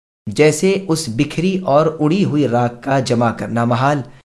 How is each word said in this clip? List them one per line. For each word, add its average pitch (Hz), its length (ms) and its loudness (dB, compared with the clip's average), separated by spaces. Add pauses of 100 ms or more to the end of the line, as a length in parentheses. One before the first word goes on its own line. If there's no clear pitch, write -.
(260)
جیسے 156 640 2
اس 160 200 -2
بکھری 147 500 -2
اور 139 420 2
اڑی 160 240 2
ہوئی 143 240 0
راکھ 120 340 -2
کا 120 180 0
جمع 117 320 0
کرنا 110 340 -4
محال، 131 360 0 (320)